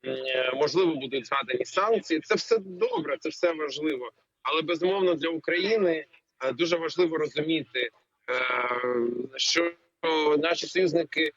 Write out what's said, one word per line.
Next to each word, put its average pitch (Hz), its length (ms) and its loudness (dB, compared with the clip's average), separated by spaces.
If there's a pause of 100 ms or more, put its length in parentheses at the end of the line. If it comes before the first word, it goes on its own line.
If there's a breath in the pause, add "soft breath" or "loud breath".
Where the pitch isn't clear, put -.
м, 131 80 -6
е, 131 420 0
можливо, 156 400 4
будуть 131 300 -4
згадані 127 400 -2
санкції. 208 540 0
Це 214 160 0
все 226 220 2
добре, 185 640 -2
це 160 100 -6
все 170 240 0
важливо. 147 580 -4 (320)
Але, 151 180 0
безумовно, 180 520 2
для 156 160 -2
України, 170 760 0 (400)
е, 135 60 2
дуже 165 260 0
важливо 165 400 0
розуміти, 151 720 -2 (400)
е, 127 100 0 (960)
що 170 360 0 (680)
наші 165 300 0
союзники 160 680 0